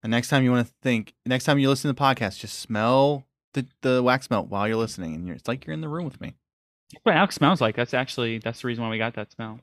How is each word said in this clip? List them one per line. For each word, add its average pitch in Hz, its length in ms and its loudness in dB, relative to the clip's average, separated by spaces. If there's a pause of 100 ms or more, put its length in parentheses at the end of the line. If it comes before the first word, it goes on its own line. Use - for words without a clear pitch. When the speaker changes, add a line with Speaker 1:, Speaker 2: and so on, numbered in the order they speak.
Speaker 1:
The 113 60 -6
next 117 200 0
time 135 140 4
you 123 80 4
wanna 120 160 2 (140)
think, 117 320 -2 (120)
next 127 200 0
time 143 140 4
you 135 100 4
listen 139 200 0
to 135 40 0
the 123 80 -8
podcast, 127 380 2
just - 200 -12
smell 131 640 2 (280)
the, 131 120 -4 (160)
the 127 220 2
wax 127 260 2
melt 107 200 0
while 101 180 -2
you're 113 100 0
listening, 92 380 -6
and 85 120 -10
you're, 82 80 -10
it's - 120 -12
like 131 180 -6
you're 156 80 -10
in 156 80 -8
the 156 80 -8
room 165 160 -6
with - 160 -12
me. - 140 -14 (580)
Speaker 2:
That's - 120 -20
what 196 100 4
Alex 147 200 4
smells 139 260 4
like. 110 140 2
That's 120 180 -2
actually, 120 440 -2
that's 113 240 -6
the 127 60 -6
reason 117 160 -4
why 113 60 -4
we 113 80 -4
got 113 180 -2
that 107 160 -10
smell. 113 320 -14